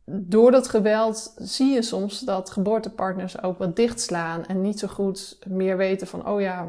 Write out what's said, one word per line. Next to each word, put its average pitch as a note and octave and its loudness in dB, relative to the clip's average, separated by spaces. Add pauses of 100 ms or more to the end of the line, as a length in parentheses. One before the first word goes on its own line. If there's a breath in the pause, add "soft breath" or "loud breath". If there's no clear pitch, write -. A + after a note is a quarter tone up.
(100)
door G3 6
dat C4 6
geweld A3 2
zie C4+ 0
je A#3+ 4
soms G3+ -4
dat F#3+ -4
geboortepartners F#3+ -2
ook F3+ -4
wat F3+ -2
dichtslaan E3+ -2
en F#3+ -2
niet G3+ -2
zo G3+ -6
goed - -6
meer F#3+ 0
weten F#3+ 0
van, F3 -8
"Oh G3+ 0
ja, F3+ -4